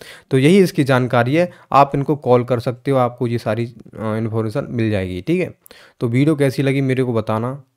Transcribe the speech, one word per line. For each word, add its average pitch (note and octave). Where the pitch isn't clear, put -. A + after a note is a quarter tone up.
तो C3+
यही D#3
इसकी E3
जानकारी B2
है, F3
आप C#3+
इनको C#3+
कॉल B2
कर B2
सकते B2
हो, C3+
आपको B2
ये A#2
सारी, A#2
अ, A#2+
इन्फॉर्मेशन A2
मिल A2+
जाएगी। F#2
ठीक F3+
है, C3
तो B2+
वीडियो C#3+
कैसी C#3
लगी C3+
मेरे C3
को B2
बताना A2+